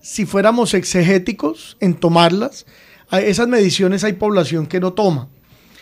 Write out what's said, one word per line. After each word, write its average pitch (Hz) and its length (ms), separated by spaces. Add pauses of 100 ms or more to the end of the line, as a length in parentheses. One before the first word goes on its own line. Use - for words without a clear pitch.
si - 240
fuéramos 214 480
exegéticos 190 1040
en 180 160
tomarlas, 170 680 (440)
a 185 120
esas 208 260
mediciones 196 560
hay 214 100
población 170 540
que 185 120
no 180 140
toma. 165 360 (520)